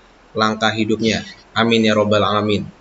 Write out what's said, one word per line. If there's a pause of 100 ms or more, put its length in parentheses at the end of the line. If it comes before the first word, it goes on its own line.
(320)
langkah
hidupnya. (240)
Amin
ya
rabbal
alamin.